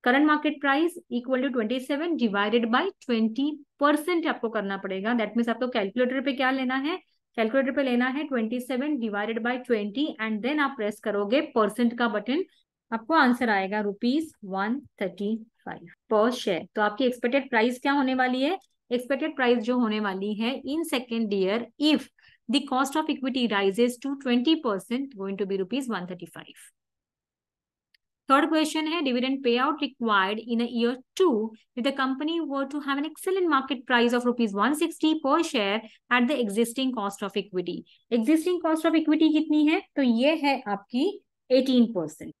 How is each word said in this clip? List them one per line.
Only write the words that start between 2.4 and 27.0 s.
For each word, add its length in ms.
by 80
twenty 420
percent 520
आपको 140
करना 360
पड़ेगा। 380
That 160
means 100
आपको 200
कैलकुलेटर 560
पे 80
क्या 180
लेना 260
है? 100
कैलकुलेटर 400
पे 60
लेना 260
है 100
twenty 420
seven 340
divided 440
by 100
twenty 380
and 200
then 140
आप 160
प्रेस 280
करोगे 360
परसेंट 420
का 100
बटन, 360
आपको 220
आंसर 360
आएगा 300
रुपीज 520
वन 360
थर्टी 340
फाइव 240
per 220
share। 300
तो 80
आपकी 220
एक्सपेक्टेड 460
प्राइस 320
क्या 100
होने 220
वाली 280
है? 140
एक्सपेक्टेड 460
प्राइस 280
जो 140
होने 220
वाली 340
है 280
in 220
second 380
year, 260
if 140
the 120
cost 300
of 140
equity 380
rises 520
to 180
twenty 320
percent, 520
going 180
to 100
be 180
rupees 320
one 100
thirty 300
five। 320